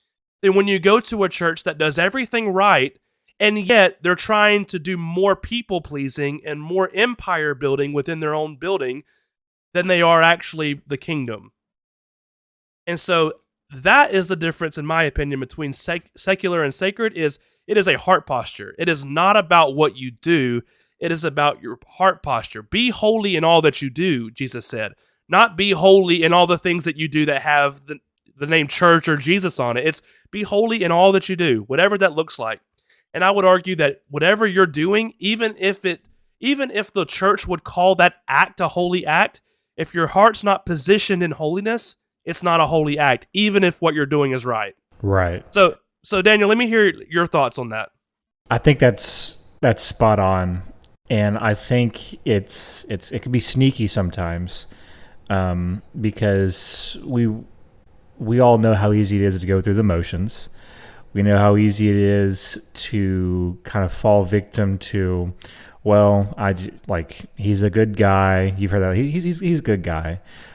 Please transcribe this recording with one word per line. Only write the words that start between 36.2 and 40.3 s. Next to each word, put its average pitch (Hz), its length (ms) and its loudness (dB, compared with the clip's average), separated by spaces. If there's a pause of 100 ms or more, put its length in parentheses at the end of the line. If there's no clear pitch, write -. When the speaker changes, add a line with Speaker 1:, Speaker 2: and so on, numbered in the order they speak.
Speaker 1:
even 269 320 -2
if 202 220 -6
the 185 120 -2
church 196 420 -2
would 175 160 -6
call 185 320 2
that 175 200 2 (120)
act 160 340 0
a 160 80 -2
holy 180 360 -4
act, 170 360 -2 (340)
if - 180 -8
your 165 140 -2
heart's 214 360 2